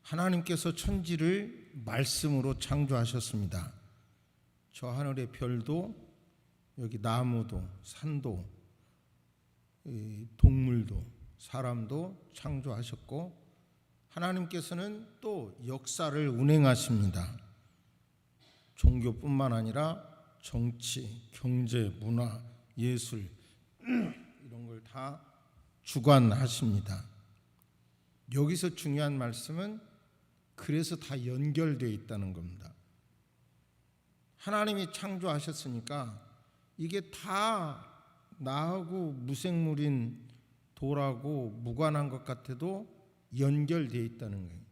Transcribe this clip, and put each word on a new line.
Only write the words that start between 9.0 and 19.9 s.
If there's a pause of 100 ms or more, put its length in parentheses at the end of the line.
이 (120)
동물도, (320)
사람도
창조하셨고, (720)
하나님께서는 (140)
또 (120)
역사를
운행하십니다. (1400)
종교뿐만
아니라 (380)